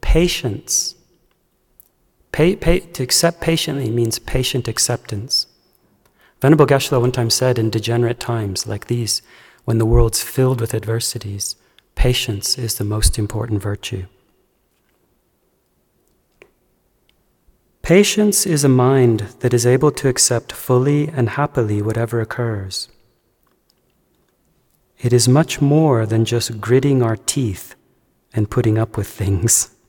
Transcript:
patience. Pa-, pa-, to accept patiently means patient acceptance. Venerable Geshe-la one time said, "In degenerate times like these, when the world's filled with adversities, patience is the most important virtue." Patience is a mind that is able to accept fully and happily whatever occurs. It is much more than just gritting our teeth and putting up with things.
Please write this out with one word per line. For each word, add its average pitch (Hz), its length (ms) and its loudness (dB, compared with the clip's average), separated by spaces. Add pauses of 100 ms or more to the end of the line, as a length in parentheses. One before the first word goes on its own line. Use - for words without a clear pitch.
patience. - 920 0 (1400)
Pa-, 180 260 2
pa-, - 340 0
to 131 100 -6
accept 170 360 0
patiently 147 500 -2
means 117 300 -2
patient - 480 -4
acceptance. - 800 -2 (920)
Venerable 147 240 6
Geshe-la 135 340 2
one 123 140 0
time 117 160 -2
said, 127 280 0
"In 113 120 0
degenerate 117 500 -2
times 107 480 -6
like 104 200 -8
these, 120 340 -4 (420)
when 117 140 0
the 113 80 2
world's 113 360 4
filled 131 380 0
with 113 140 -6
adversities, 110 840 -6 (400)
patience - 600 0
is 120 180 -6
the - 80 -6 (120)
most 107 220 2
important 107 440 -4
virtue." 101 460 -8 (3750)
Patience 202 640 2
is 151 200 0
a 131 120 6 (100)
mind 123 320 4 (200)
that 120 140 0
is 117 120 2
able 127 260 4
to - 180 -2
accept - 420 -2
fully 143 560 0
and 117 220 -2
happily 107 520 -2
whatever 110 380 -2
occurs. 107 680 -6 (2000)
It 120 160 -2
is 120 160 4
much 147 320 2
more 143 440 4
than 113 200 2
just 113 340 -4
gritting 131 420 2
our 113 140 0
teeth - 600 -6 (600)
and 107 140 -2
putting 110 300 0
up 110 180 -4
with 101 100 -6
things. 98 640 -2 (200)